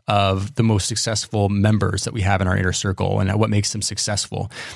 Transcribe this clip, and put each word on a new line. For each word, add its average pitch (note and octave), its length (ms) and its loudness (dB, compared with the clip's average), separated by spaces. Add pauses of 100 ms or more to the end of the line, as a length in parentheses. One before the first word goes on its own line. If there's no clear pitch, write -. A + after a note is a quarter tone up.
of G2 480 2
the A#2 60 2
most A2 260 2
successful G#2+ 640 -2
members G2+ 540 2
that - 100 -6
we G#2+ 80 -2
have G2 180 2
in F#2+ 80 2
our F#2+ 80 2
inner F#2 160 0
circle G2 480 -2
and G2 180 0
what G#2 120 2
makes G#2 220 0
them G#2 100 -6
successful. - 680 -6 (260)